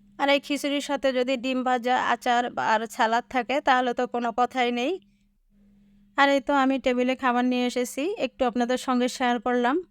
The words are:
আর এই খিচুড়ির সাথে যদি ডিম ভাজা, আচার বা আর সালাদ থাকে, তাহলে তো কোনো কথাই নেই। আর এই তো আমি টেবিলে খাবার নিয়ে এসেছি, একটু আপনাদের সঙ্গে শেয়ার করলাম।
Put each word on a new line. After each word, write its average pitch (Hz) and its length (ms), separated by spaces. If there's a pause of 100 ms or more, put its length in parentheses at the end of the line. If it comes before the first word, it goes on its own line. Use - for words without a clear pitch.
(180)
আর 277 100
এই 285 120
খিচুড়ির 285 400
সাথে 269 320
যদি 254 240
ডিম 254 280
ভাজা, 247 380
আচার 240 480
বা - 160
আর 220 200
সালাদ 226 440
থাকে, 254 300
তাহলে 254 340
তো 247 120
কোনো 240 260
কথাই 247 400
নেই। 269 280 (1160)
আর 277 120
এই 277 120
তো 285 120
আমি 269 260
টেবিলে 247 380
খাবার 247 280
নিয়ে 247 220
এসেছি, 254 520
একটু - 260
আপনাদের 247 340
সঙ্গে 247 300
শেয়ার 240 320
করলাম। 247 500